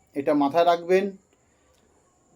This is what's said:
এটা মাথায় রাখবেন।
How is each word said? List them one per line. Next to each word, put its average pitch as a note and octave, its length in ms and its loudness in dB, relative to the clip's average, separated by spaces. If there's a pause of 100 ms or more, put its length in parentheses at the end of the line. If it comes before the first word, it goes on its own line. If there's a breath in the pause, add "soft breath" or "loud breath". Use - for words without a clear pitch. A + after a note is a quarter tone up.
(140)
এটা D3 200 -2
মাথায় D3 300 0
রাখবেন। F3+ 520 0 (1200)